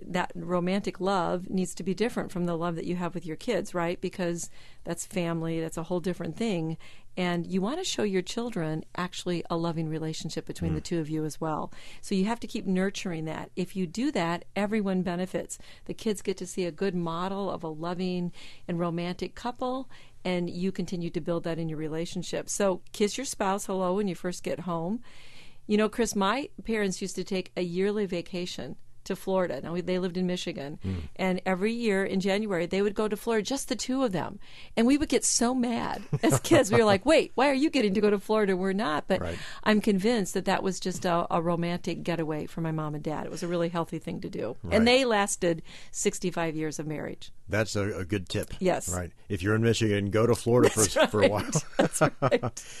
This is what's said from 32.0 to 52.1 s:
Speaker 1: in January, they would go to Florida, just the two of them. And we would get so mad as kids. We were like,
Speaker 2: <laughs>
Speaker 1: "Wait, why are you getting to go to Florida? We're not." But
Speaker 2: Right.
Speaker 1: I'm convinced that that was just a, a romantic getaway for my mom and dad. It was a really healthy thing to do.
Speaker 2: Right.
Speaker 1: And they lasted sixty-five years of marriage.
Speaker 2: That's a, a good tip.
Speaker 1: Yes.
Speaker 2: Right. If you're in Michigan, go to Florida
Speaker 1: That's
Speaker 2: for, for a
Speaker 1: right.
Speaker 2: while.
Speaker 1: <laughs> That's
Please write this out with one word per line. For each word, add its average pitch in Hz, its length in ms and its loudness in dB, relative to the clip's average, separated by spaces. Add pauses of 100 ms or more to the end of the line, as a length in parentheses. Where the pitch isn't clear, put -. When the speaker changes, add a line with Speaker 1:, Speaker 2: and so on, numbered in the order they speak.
Speaker 1:
in 196 160 0
January, 196 460 2
they 190 160 2
would 202 120 2
go 214 140 2
to 208 80 -2
Florida, 226 260 0
just 269 280 -4
the 262 40 2
two 262 300 0
of 220 80 2
them. 170 260 -2 (380)
And 226 100 6
we 277 120 6
would 285 100 0
get - 160 4
so 247 300 4
mad 240 480 -2 (200)
as - 180 6
kids. - 300 6
We 226 80 6
were 233 60 8
like, 196 220 6
Speaker 2:
<laughs> 302 60 8
Speaker 1:
"Wait, 294 220 6
why 262 140 6
are 285 60 4
you 277 160 4
getting 214 240 4
to 214 80 4
go 208 80 6
to 208 80 4
Florida? 208 400 4
We're 190 160 2
not." 269 340 0
But 190 140 2
Speaker 2:
Right. 185 160 -2 (260)
Speaker 1:
I'm 214 160 6
convinced 202 540 2
that 185 100 0
that 190 180 2
was 185 160 -2
just 180 280 -4
a, 170 240 2
a 175 100 2
romantic 170 640 0
getaway 156 420 -2
for - 160 -8
my 165 120 0
mom 156 220 -2
and 147 80 -6
dad. 156 220 -4
It - 60 -8
was 165 120 -6
a 175 60 -4
really 170 220 0
healthy 170 280 -2
thing 170 220 -6
to 175 80 -6
do. - 340 -6
Speaker 2:
Right. 175 140 0
Speaker 1:
And 226 100 8
they 254 200 6
lasted 202 560 2 (280)
sixty-five 170 640 -2
years 156 240 -4
of 147 80 -6
marriage. - 460 -6 (160)
Speaker 2:
That's 104 280 2
a, 101 80 2 (160)
a 92 40 -4
good 90 240 -2
tip. - 320 -2
Speaker 1:
Yes. - 340 2
Speaker 2:
Right. 90 180 -4 (180)
If 92 120 0
you're 104 120 6
in 110 80 4
Michigan, 104 480 4
go 107 160 6
to 117 80 6
Florida 120 420 6
Speaker 1:
That's 110 160 4
Speaker 2:
for, 311 140 6
for - 140 2
a - 20 -
Speaker 1:
right. - 80 8
Speaker 2:
while. 104 200 0 (140)
Speaker 1:
<laughs> - 140 -6
That's - 240 4 (180)